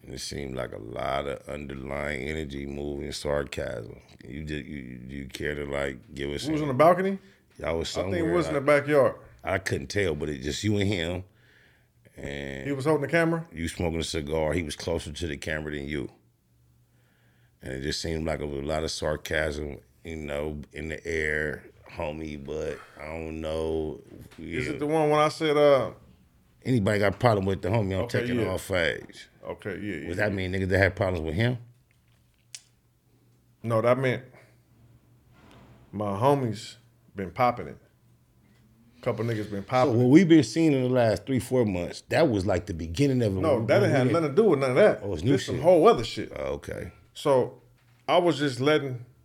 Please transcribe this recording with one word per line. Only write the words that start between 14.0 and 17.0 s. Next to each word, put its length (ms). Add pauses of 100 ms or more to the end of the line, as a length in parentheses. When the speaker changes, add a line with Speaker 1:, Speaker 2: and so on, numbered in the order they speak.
Speaker 1:
cigar. 480
He 120
was 120
closer 380
to 140
the 100
camera 360
than 140
you. 220 (1500)